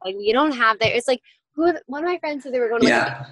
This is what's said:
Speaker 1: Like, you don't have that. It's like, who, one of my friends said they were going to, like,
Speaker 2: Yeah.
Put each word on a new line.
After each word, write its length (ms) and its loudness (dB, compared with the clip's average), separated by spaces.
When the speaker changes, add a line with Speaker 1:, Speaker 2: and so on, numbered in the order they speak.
Speaker 1:
Like, 140 -6
you 140 0
don't 180 2
have 280 2
that. 160 2
It's 120 0
like, 140 0
who, 180 2
one 160 -8
of 60 -2
my 100 -2
friends 240 -6
said 100 -8
they 60 0
were 100 0
going 120 0
to, 40 6
like, 80 4
Speaker 2:
Yeah. 380 -2